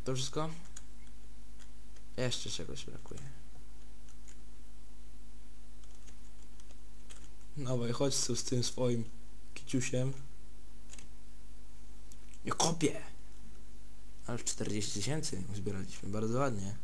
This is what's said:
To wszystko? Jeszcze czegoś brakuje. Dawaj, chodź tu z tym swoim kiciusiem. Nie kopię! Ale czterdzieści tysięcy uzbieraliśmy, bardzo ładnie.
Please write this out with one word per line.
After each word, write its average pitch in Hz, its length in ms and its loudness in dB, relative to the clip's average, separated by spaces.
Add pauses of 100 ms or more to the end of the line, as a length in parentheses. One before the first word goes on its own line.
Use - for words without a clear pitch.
To 131 120 2
wszystko? 151 340 0 (1700)
Jeszcze 123 320 0
czegoś - 360 0
brakuje. - 340 -2 (4000)
Dawaj, 123 340 2
chodź 127 340 2
tu 120 100 4
z - 80 2
tym 123 200 2
swoim 120 400 2 (500)
kiciusiem. 127 600 2 (2250)
Nie - 60 0
kopię! 165 500 2 (1300)
Ale 120 120 0
czterdzieści - 540 0
tysięcy 107 500 0 (100)
uzbieraliśmy, 95 560 -2
bardzo 110 300 0
ładnie. 107 440 0